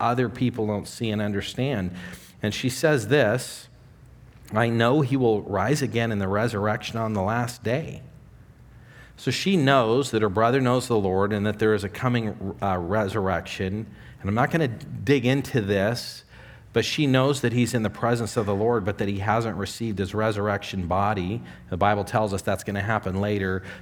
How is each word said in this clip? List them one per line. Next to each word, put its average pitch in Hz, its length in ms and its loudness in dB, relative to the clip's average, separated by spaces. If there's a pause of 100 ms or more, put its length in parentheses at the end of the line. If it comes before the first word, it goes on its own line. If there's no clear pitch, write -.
other 120 280 2
people 117 380 -2
don't 104 220 -2
see 113 220 -4
and 104 100 -2
understand. 104 680 -2 (520)
And 104 100 0
she - 160 -4
says 135 380 2
this, 127 600 2 (840)
"I 113 160 4
know 117 340 4
he 131 140 2
will 113 260 4
rise 104 400 0
again 117 280 0
in 104 80 -2
the 98 80 0
resurrection 107 720 -2
on 110 140 -2
the 101 100 0
last 117 400 -2
day." 131 400 -4 (1160)
So - 120 -2
she 190 260 2
knows 135 540 4
that 110 100 2
her 107 80 4
brother 117 320 4
knows 127 280 2
the 117 100 2
Lord 98 340 2
and 104 140 0
that 104 120 -2
there 110 140 4
is 101 120 0
a 98 40 -6
coming, 110 720 -2
uh, 98 160 0
resurrection. 95 1120 -2 (340)
And 98 80 -6
I'm 101 60 0
not 127 160 2
gonna 160 180 0
dig 117 560 0
into 131 380 2
this, 101 640 -2 (500)
but 110 100 2
she 151 220 0
knows 131 340 4
that 117 140 0
he's 120 180 2
in 117 100 0
the 104 60 0
presence 117 480 -2
of 110 80 0
the 101 100 0
Lord, 110 300 0
but 104 140 -4
that 104 100 -2
he 98 120 -4
hasn't 110 360 0
received 101 420 -6
his 92 160 -4
resurrection 101 720 -2
body. 98 540 0 (300)
The 92 80 -4
Bible 101 260 2
tells 107 300 0
us 95 80 -4
that's 98 200 -2
gonna 101 200 -4
happen 101 400 -2
later. 98 400 -2 (200)